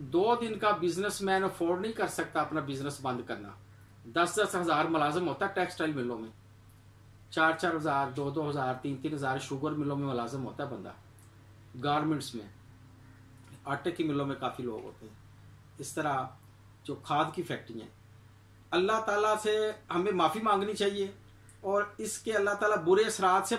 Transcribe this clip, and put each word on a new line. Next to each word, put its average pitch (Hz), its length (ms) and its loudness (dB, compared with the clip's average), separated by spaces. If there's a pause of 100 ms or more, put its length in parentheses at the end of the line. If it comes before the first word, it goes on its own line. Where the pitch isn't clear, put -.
दो 180 340 4
दिन 226 200 -2
का 208 180 2
businessman 190 720 0
afford 180 380 0
नहीं 226 100 -2
कर 202 180 -2
सकता - 300 -2
अपना 151 220 -2
business 139 400 -6
बंद 123 220 -4
करना। 101 320 -10 (540)
दस 170 280 2
दस 202 160 2
हज़ार 160 340 2
मुलाजिम 156 360 2
होता 160 220 0
है 196 80 -4
टेक्सटाइल 170 400 0
मिलों 120 240 -2
में, 110 140 -10 (1000)
चार 160 220 4
चार 165 220 0
हज़ार, 139 340 2
दो 139 200 -2
दो 151 120 -2
हज़ार, 139 340 0
तीन 139 200 -4
तीन 151 180 -4
हज़ार 135 260 -2
शुगर 139 320 -4
मिलों 143 240 -2
में 143 100 -2
मुलाजिम 127 360 -2
होता 120 220 -6
है 135 60 -6
बंदा, 98 240 -10 (840)
Garments 147 560 0
में, 107 140 -10 (1200)
आटे 139 240 -2
की 170 120 0
मिलों 143 220 0
में 135 120 -2
काफ़ी 127 260 -4
लोग 110 200 -4
होते - 220 -16
हैं। 104 100 -20 (640)
इस 135 140 -10
तरह 135 340 -2 (580)
जो 143 80 -4 (120)
खाद 156 280 2
की 180 100 -4
factory 113 360 -8
हैं, 104 120 -14 (800)
अल्लाह 196 300 4
ताला 214 340 4
से 214 160 0 (400)
हमें 185 220 2
माफ़ी 180 280 4
मांगनी 202 320 2
चाहिए 202 400 0 (500)
और 202 360 0
इसके 220 320 -4
अल्लाह 202 240 2
ताला 208 260 2
बुरे 190 220 6
असरात 190 420 4
से 233 120 0